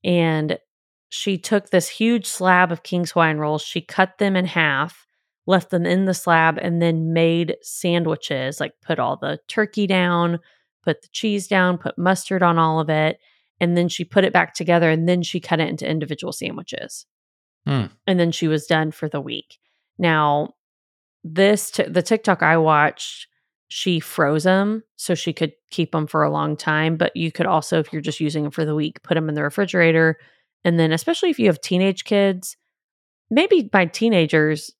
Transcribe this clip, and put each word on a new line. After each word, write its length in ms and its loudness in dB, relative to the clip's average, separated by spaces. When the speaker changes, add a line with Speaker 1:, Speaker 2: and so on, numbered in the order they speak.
Speaker 1:
And 540 0
she 300 -4
took 320 -2
this 180 2
huge 380 0
slab 460 2
of 100 -8
King's 300 -4
Hawaiian 260 2
rolls. 240 -2
She 180 -8
cut 380 -2
them 180 0
in 80 2
half, 640 -2
left 240 0
them 160 0
in 180 2
the 100 0
slab, 460 2
and 220 0
then 300 0
made 500 2
sandwiches, 1000 -4
like, 120 -6
put 160 -4
all 180 -2
the 300 -6
turkey 400 -2
down, 540 0
put 180 -2
the 100 -20
cheese 340 -4
down, 320 2
put 180 -8
mustard 460 0
on 160 4
all 220 2
of 100 -2
it. 280 0
And 160 2
then 120 2
she 160 -6
put 200 2
it 80 0
back 220 0
together, 360 2
and 180 2
then 140 2
she 160 -6
cut 220 -2
it 80 0
into 200 -6
individual 440 -6
sandwiches. 760 -12
Speaker 2:
Hmm. 200 -2
Speaker 1:
And 100 2
then 140 2
she 160 -2
was 180 -2
done 240 0
for 180 -8
the 120 -6
week. 380 -14
Now, 560 0
this 480 2
t-, 120 -2
the 180 0
TikTok 400 0
I 140 4
watched, 680 0
she 300 -2
froze 460 0
'em 360 0
so 180 -2
she 200 -4
could 180 -4
keep 240 -4
'em 120 -2
for 160 0
a 80 2
long 260 -2
time. 400 0
But 200 -2
you 160 -2
could 120 -2
also, 360 0
if 120 -6
you're 80 -6
just 200 -8
using 260 -4
'em 40 -6
for 140 -4
the 100 -2
week, 280 -4
put 140 -2
'em 120 -2
in 60 -4
the 80 -4
refrigerator. 720 2
And 160 2
then, 120 4
especially 360 0
if 100 0
you 80 2
have 140 2
teenage 440 0
kids, 520 0
maybe 320 4
by 240 2
teenagers 920 0